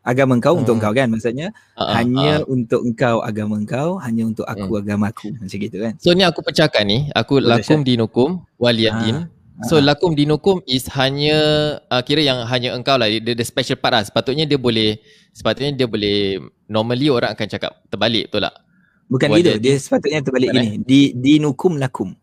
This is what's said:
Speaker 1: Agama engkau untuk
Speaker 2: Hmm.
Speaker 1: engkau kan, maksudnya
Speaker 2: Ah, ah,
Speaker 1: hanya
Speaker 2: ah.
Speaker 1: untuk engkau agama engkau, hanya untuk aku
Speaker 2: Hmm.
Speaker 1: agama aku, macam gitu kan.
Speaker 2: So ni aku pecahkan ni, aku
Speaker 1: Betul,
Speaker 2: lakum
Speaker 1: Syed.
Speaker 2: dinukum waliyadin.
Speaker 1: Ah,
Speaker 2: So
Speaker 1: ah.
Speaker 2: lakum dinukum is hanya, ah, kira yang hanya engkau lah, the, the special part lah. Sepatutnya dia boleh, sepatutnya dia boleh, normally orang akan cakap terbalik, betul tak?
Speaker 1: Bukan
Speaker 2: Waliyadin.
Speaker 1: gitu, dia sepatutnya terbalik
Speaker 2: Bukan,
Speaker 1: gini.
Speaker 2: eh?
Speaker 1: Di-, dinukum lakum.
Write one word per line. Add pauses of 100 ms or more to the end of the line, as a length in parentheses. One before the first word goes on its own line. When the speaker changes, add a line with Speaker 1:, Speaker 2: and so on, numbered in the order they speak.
Speaker 1:
Agama
engkau
untuk
Speaker 2:
Hmm.
Speaker 1:
engkau
kan,
maksudnya (260)
Speaker 2:
Ah,
ah,
Speaker 1:
hanya
Speaker 2:
ah.
Speaker 1:
untuk
engkau
agama
engkau,
hanya
untuk
aku
Speaker 2:
Hmm.
Speaker 1:
agama
aku,
macam
gitu
kan.
Speaker 2:
So
ni
aku
pecahkan
ni,
aku
Speaker 1:
Betul,
Speaker 2:
lakum
Speaker 1:
Syed.
Speaker 2:
dinukum (280)
waliyadin.
Speaker 1:
Ah, (340)
Speaker 2:
So
Speaker 1:
ah.
Speaker 2:
lakum
dinukum
is
hanya, (500)
ah,
kira
yang
hanya
engkau
lah,
the,
the
special
part
lah.
Sepatutnya
dia
boleh, (340)
sepatutnya
dia
boleh, (240)
normally
orang
akan
cakap (100)
terbalik,
betul
tak? (500)
Speaker 1:
Bukan
Speaker 2:
Waliyadin.
Speaker 1:
gitu,
dia
sepatutnya
terbalik
Speaker 2:
Bukan,
Speaker 1:
gini.
Speaker 2:
eh?
Speaker 1:
Di-,
dinukum
lakum.